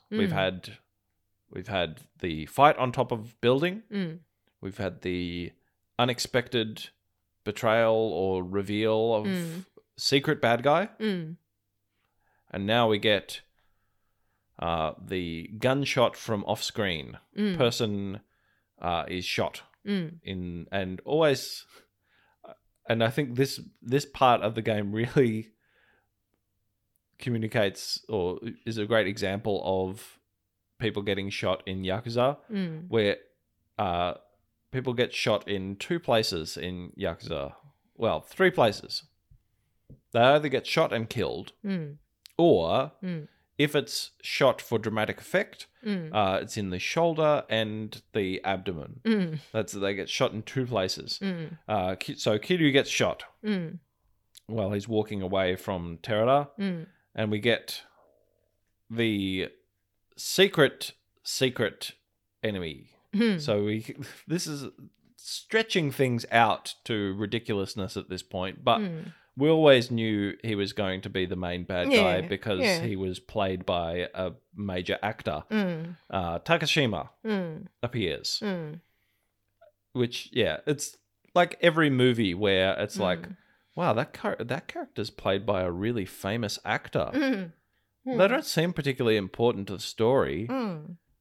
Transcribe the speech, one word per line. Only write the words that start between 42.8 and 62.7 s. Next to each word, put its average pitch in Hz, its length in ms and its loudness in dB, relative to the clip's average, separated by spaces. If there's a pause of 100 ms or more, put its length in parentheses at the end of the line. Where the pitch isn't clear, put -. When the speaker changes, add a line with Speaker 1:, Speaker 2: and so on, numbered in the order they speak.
Speaker 2:
Mm. 170 240 -8 (300)
Speaker 1:
if 147 180 2
it's - 360 -2 (100)
shot - 400 2
for 113 180 -2
dramatic 107 400 -2
effect, - 480 -4 (180)
Speaker 2:
Mm. 180 280 -4
Speaker 1:
uh, 98 280 2
it's - 160 -10
in 98 120 -2
the 90 100 -4
shoulder 156 720 2
and 110 520 -4 (120)
the 95 300 -2
abdomen. 92 600 -4
Speaker 2:
Mm. 180 360 0 (120)
Speaker 1:
That's, 107 220 -2
they 98 200 -2
get 98 160 -6
shot - 240 0
in 107 100 -6
two 127 220 -4
places. 101 560 -2
Speaker 2:
Mm. 170 360 -6 (100)
Speaker 1:
Uh, 95 280 -2
Ki-, - 200 -10
so 110 240 2
Kiryu 165 340 4
gets 135 160 4
shot - 340 0 (200)
Speaker 2:
Mm. 180 360 -4 (680)
Speaker 1:
while 107 240 -2
he's 101 160 -2
walking 107 340 0
away 92 340 2
from 85 440 -4
Terada, 127 500 2 (100)
Speaker 2:
Mm. 180 280 -4 (280)
Speaker 1:
and 107 160 -2
we 107 80 0
get - 440 -2 (1080)
the 101 600 0 (680)
secret, - 760 2 (300)
secret - 680 -2 (520)
enemy. 90 460 -6 (240)